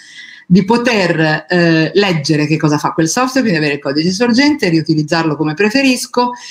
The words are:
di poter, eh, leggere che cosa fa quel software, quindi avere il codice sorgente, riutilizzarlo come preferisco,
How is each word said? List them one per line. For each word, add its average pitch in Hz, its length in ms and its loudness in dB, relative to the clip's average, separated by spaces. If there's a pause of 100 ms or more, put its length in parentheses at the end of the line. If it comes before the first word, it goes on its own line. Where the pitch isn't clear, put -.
(460)
di 185 180 4
poter, 185 840 0
eh, 165 460 2
leggere 160 520 0
che 151 100 0
cosa 151 220 0
fa 139 140 -4
quel 160 160 0
software, 262 320 -2
quindi 208 180 0
avere 151 160 -2
il 143 60 -8
codice 151 300 -2
sorgente, 240 580 0
riutilizzarlo 160 680 0
come 151 180 -4
preferisco, 247 800 0 (180)